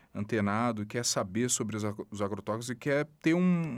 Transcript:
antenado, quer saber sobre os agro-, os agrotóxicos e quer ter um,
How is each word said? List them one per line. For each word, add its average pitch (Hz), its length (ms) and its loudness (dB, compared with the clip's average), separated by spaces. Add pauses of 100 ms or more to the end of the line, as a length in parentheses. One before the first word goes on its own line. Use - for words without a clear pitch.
(140)
antenado, 107 720 0
quer 120 200 -4
saber 113 440 0
sobre 107 260 -2
os 107 100 -2
agro-, 104 240 -6
os 101 120 -8
agrotóxicos 104 480 -2
e 123 60 -6
quer 147 300 0 (160)
ter 160 120 4
um, 180 280 4 (160)